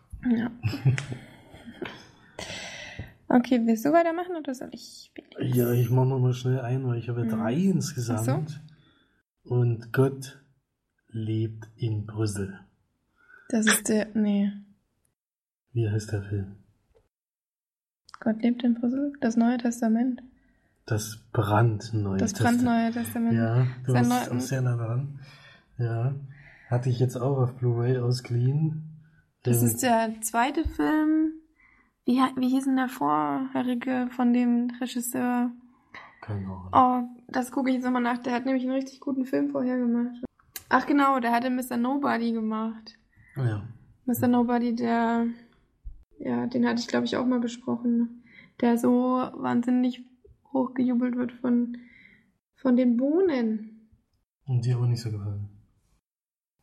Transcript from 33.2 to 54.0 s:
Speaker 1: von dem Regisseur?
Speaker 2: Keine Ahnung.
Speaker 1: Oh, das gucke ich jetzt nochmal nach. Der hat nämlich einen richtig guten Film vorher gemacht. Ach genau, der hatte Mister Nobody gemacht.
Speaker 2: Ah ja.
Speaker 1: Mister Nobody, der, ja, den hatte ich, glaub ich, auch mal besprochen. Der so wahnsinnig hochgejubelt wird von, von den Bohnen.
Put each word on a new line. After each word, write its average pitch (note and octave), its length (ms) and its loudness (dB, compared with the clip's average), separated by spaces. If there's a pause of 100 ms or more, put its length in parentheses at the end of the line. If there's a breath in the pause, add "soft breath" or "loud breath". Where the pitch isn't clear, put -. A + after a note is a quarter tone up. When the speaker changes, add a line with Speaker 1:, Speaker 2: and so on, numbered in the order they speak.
Speaker 1:
von B3 220 2
dem A#3+ 380 4 (100)
Regisseur? B3 720 -2 (720 loud breath)
Speaker 2:
Keine G2+ 240 -6
Ahnung. F#2 260 -10
Speaker 1:
Oh, B3 560 2
das B3 240 -6
gucke C4 160 0
ich C4 80 2
jetzt B3 80 -4
nochmal B3 180 0
nach. A#3+ 160 0
Der B3 140 -4
hat A#3+ 140 -4
nämlich C4 180 0
einen B3+ 80 -2
richtig C4+ 280 -6
guten C4+ 260 -4
Film C#4+ 240 -2
vorher B3+ 260 -2
gemacht. A#3+ 400 0 (540)
Ach B3+ 160 4
genau, C#4 340 4
der A#3 120 0
hatte A#3+ 180 0
Mister B3+ 260 -4
Nobody A#3+ 560 0
gemacht. A3 640 -4 (380 soft breath)
Speaker 2:
Ah C3 80 -2
ja. G#2+ 240 -2 (380)
Speaker 1:
Mister A#3+ 200 0
Nobody, A#3+ 480 2
der, A#3 520 0 (920 loud breath)
ja, B3 280 -4
den A#3+ 200 0
hatte A#3 140 0
ich, - 80 -8
glaub A#3+ 160 0
ich, A#3 140 -2
auch B3+ 80 0
mal B3+ 140 2
besprochen. A#3+ 840 -2 (380 loud breath)
Der A#3+ 160 4
so A#3+ 100 2 (460)
wahnsinnig B3 680 0 (480)
hochgejubelt B3 640 0
wird B3 160 -4
von, A#3+ 440 0 (800 loud breath)
von B3+ 200 2
den B3 200 4
Bohnen. C4+ 920 0 (560)